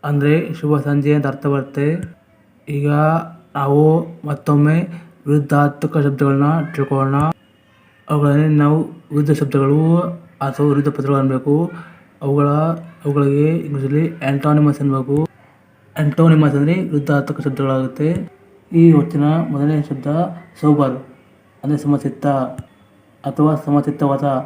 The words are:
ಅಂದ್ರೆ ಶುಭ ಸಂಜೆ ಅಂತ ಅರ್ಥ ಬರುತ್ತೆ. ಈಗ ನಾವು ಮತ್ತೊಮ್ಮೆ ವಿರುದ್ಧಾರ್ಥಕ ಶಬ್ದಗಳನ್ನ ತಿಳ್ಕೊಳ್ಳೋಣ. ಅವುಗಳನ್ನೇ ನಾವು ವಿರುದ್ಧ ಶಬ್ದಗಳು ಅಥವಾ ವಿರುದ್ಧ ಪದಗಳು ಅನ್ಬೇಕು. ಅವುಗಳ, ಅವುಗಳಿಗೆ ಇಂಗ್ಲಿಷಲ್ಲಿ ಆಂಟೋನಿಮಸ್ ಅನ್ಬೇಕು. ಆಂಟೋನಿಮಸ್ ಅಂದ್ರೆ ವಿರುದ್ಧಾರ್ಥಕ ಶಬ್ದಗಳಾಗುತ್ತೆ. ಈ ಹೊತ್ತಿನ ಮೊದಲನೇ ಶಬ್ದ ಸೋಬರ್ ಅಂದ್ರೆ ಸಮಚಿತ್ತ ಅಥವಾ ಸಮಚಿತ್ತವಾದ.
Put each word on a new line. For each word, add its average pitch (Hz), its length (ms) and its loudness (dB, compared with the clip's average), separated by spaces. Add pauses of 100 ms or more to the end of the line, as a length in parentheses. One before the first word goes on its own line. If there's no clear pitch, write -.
ಅಂದ್ರೆ 147 500 2
ಶುಭ 151 180 0 (100)
ಸಂಜೆ 143 280 0
ಅಂತ 139 120 0
ಅರ್ಥ 135 260 -6
ಬರುತ್ತೆ. 139 320 -4 (880)
ಈಗ 143 140 -2 (680)
ನಾವು 143 220 2 (500)
ಮತ್ತೊಮ್ಮೆ 147 460 2 (520)
ವಿರುದ್ಧಾರ್ಥಕ 147 800 0
ಶಬ್ದಗಳನ್ನ 143 440 0 (260)
ತಿಳ್ಕೊಳ್ಳೋಣ. 139 420 -2 (920)
ಅವುಗಳನ್ನೇ 147 360 2 (160)
ನಾವು 147 140 4 (340)
ವಿರುದ್ಧ 147 280 0
ಶಬ್ದಗಳು 139 420 0 (680)
ಅಥವಾ 143 240 -2
ವಿರುದ್ಧ 143 260 2
ಪದಗಳು 139 180 0
ಅನ್ಬೇಕು. 135 400 0 (680)
ಅವುಗಳ, 143 280 0 (560)
ಅವುಗಳಿಗೆ 143 420 2 (200)
ಇಂಗ್ಲಿಷಲ್ಲಿ 143 380 -2 (240)
ಆಂಟೋನಿಮಸ್ 147 520 2
ಅನ್ಬೇಕು. 139 360 -2 (840)
ಆಂಟೋನಿಮಸ್ 151 580 4
ಅಂದ್ರೆ 156 160 2 (140)
ವಿರುದ್ಧಾರ್ಥಕ 143 580 -2
ಶಬ್ದಗಳಾಗುತ್ತೆ. 135 640 -2 (720)
ಈ 165 160 8
ಹೊತ್ತಿನ 143 260 0 (280)
ಮೊದಲನೇ 147 380 0
ಶಬ್ದ 131 180 -8 (540)
ಸೋಬರ್ 143 340 2 (680)
ಅಂದ್ರೆ 147 220 -2
ಸಮಚಿತ್ತ 143 400 -2 (1040)
ಅಥವಾ 151 260 0 (100)
ಸಮಚಿತ್ತವಾದ. 143 600 -2 (200)